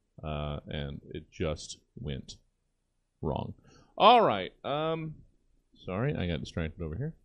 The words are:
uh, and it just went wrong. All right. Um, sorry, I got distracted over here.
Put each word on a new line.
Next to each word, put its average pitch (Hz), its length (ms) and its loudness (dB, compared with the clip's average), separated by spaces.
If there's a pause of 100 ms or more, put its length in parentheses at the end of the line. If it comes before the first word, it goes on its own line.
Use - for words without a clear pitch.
(220)
uh, 73 440 -4
and 73 340 -6 (120)
it 80 200 -12
just - 460 -4 (200)
went 71 380 -8 (840)
wrong. - 320 -2 (420)
All 233 240 10
right. 107 320 2 (120)
Um, 160 500 -2 (720)
sorry, 107 280 0
I 90 120 -2
got 82 140 0
distracted 80 440 -6
over 78 100 -4
here. 143 200 -4 (100)